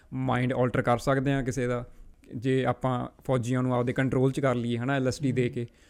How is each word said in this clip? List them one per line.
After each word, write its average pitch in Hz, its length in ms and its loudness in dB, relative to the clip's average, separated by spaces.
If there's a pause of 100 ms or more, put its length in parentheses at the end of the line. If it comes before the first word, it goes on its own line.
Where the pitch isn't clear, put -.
(120)
ਮਾਈਂਡ 127 400 0
ਆਲਟਰ 123 300 2
ਕਰ 120 160 2
ਸਕਦੇ 135 340 2
ਹਾਂ 139 100 0
ਕਿਸੇ 123 240 -2
ਦਾ, 120 200 -4 (500)
ਜੇ 127 280 0
ਆਪਾਂ 123 600 -2
ਫੌਜੀਆਂ 127 360 0
ਨੂੰ 127 120 0
ਆਪਦੇ 123 180 0
ਕੰਟਰੋਲ 131 400 2
'ਚ - 80 -4
ਕਰ 131 140 2
ਲਈਏ, 120 220 -2
ਹਨਾ, 123 160 -2
ਐਲ 131 160 0
ਐਸ 123 140 -2
ਡੀ 135 100 2
ਦੇ 123 160 0
ਕੇ, 120 180 -6 (240)